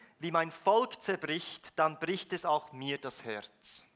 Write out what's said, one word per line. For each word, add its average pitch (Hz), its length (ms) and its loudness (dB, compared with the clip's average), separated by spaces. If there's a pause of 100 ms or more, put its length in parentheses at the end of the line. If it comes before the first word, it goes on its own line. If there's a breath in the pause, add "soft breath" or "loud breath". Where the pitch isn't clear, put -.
(200 loud breath)
wie 165 120 -4
mein 160 200 2
Volk 226 500 4
zerbricht, 170 760 -4
dann 156 200 4
bricht 180 360 -2
es 175 100 -2
auch 151 300 0
mir 139 240 -4
das - 260 -8
Herz. - 600 -10 (120)